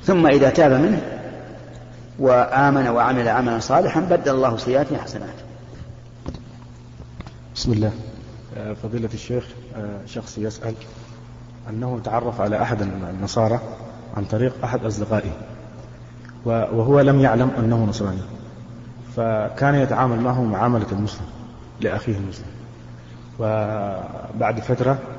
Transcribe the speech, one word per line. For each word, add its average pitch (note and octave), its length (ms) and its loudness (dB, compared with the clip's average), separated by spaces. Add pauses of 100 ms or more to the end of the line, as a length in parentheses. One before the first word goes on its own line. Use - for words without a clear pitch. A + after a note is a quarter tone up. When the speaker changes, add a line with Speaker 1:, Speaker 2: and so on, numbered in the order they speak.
Speaker 1:
ثم F3 240 6
إذا C#3+ 220 8
تاب D#3 220 8
منه D#3+ 300 4 (1160)
وآمن C3 680 6
وعمل A#2+ 400 2
عملاً A#2 320 2
صالحاً C#3+ 400 4
بدل E3+ 360 2
الله C3 220 2
سيئاته C3+ 400 2
حسنات. G#2 380 -10 (2250)
Speaker 2:
بسم - 160 0
الله. G#2+ 200 2 (680)
آه، G#2+ 160 -8
فضيلة A2+ 400 -4
الشيخ، B2 320 -4 (300)
آه، G#2 320 -8
شخص - 300 -10
يسأل G#2+ 360 -6 (960)
أنه A#2+ 340 -4
تعرف A#2 380 0
على G#2 200 2
أحد G#2+ 200 0
النصارى G2 760 0 (580)
عن G2+ 80 -4
طريق A#2+ 280 0 (100)
أحد A#2+ 220 -2
أصدقائه، G#2 460 -2 (1120)
و-، A#2+ 40 0
وهو A#2 520 4
لم C#3 180 8
يعلم B2+ 400 6
أنه A2+ 260 4
نصراني، G2 360 -2 (960)
فكان A2+ 600 2
يتعامل B2 440 2
معه B2+ 240 2
معاملة A2 480 2
المسلم G2+ 340 -4 (560)
لأخيه G#2 360 0
المسلم، G2 280 -8 (920)
وبعد G#2+ 1200 -2
فترة B2+ 400 2 (200)